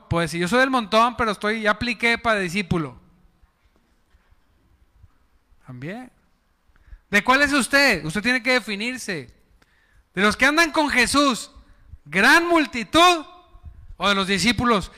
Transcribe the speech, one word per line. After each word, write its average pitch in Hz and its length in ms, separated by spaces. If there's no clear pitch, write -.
pues 170 200
si 170 80
yo 175 80
soy 220 140
del 269 100
montón, 226 460
pero 233 140
estoy, 214 320
ya 208 80
apliqué 233 480
para 220 200
discípulo. 175 640
También. 165 460
¿De 202 140
cuál 262 160
es 285 140
usted? 262 500
Usted 160 180
tiene 247 200
que 254 100
definirse. 214 840
De 180 80
los 208 140
que - 80
andan 302 260
con 294 200
Jesús, 247 600
gran 240 420
multitud, 330 760
o 185 120
de 202 60
los 196 120
discípulos 208 720